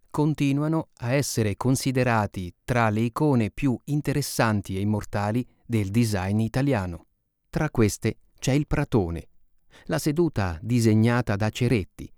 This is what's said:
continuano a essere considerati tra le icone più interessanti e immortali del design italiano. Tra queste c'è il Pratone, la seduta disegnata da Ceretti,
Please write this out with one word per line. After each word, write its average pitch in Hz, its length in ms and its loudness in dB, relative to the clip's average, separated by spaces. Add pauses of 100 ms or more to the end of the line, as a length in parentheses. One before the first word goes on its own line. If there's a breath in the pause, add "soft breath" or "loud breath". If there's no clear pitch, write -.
continuano 147 880 -2
a 120 160 -4
essere 113 440 0
considerati 123 960 0 (100)
tra 117 260 2
le 107 120 0
icone 120 500 2
più 131 340 -2
interessanti 131 920 -2
e - 20 -4
immortali 104 680 -2 (200)
del 107 240 0
design 101 500 0
italiano. 110 680 -2 (420)
Tra - 200 -2
queste - 500 0 (200)
c'è - 140 0
il 147 140 0
Pratone, 90 600 -2 (580 soft breath)
la 160 140 -4
seduta 143 600 -2
disegnata 113 760 2
da 107 140 -2
Ceretti, 117 680 -2